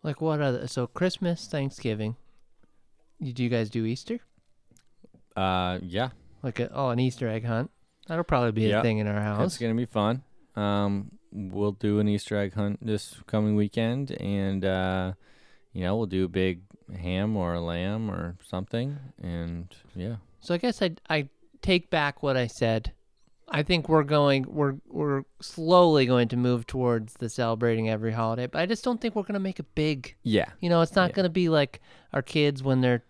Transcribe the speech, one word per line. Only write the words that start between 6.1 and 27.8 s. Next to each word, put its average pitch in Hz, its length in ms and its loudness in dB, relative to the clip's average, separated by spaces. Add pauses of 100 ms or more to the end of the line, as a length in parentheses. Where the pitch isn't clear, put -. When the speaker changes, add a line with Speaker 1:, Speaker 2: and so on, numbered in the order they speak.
Speaker 1:
Like 123 160 -6
a, 120 140 -4
oh, 135 180 -2
an 120 80 0
Easter 127 300 0
egg 110 160 -4
hunt. 120 260 -2 (380)
That'll 170 160 -4
probably 123 280 2
be 110 140 2
a 104 40 4
Speaker 2:
Yep. 104 120 4
Speaker 1:
thing 110 160 2
in 104 80 0
our 104 160 0
house. 107 320 0
Speaker 2:
It's - 40 -12
gonna 113 160 0
be 120 100 0
fun. 110 380 0 (340)
Um, 101 560 0 (180)
we'll 101 420 -2
do 104 280 2
an 104 80 4
Easter 104 280 0
egg 101 180 -2
hunt 101 300 -4
this 107 320 -4 (100)
coming 107 280 2
weekend, 113 580 0
and, 98 520 -2
uh, 92 480 0 (600)
you 92 100 -6
know, 92 140 0
we'll 113 100 -2
do 95 180 0
a 90 40 -2
big 92 340 0 (320)
ham 92 420 -2
or 87 180 0
a 85 60 -2
lamb 95 500 -4
or 87 320 -6
something, 117 560 -6 (240)
and 85 520 -8 (200)
yeah. 98 220 -8 (240)
Speaker 1:
So - 120 -6
I 175 60 0
guess 240 240 -2
I, 170 140 -2 (120)
I 151 200 -2 (340)
take 180 280 2
back 147 340 0
what 135 120 2
I 120 120 2
said. 113 440 0 (560)
I 151 140 0
think 160 260 2
we're 156 140 6
going, 143 460 4
we're, 143 260 0 (140)
we're 143 340 -2 (180)
slowly 165 680 6
going 120 220 4
to 123 80 -2
move 123 300 2
towards 120 480 -2
the 120 140 -6
celebrating 113 600 0